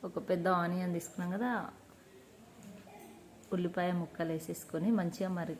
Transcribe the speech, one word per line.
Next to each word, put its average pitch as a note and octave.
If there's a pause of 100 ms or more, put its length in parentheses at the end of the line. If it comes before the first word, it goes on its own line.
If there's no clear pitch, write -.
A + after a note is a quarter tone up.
ఒక F3 (100)
పెద్ద F3 (160)
ఆనియన్ F3+
తీసుకున్నాం F3
కదా, B3 (2000)
ఉల్లిపాయ F3+ (120)
ముక్కలు E3
వేసేసుకొని E3 (100)
మంచిగా F3+
మరి D#3+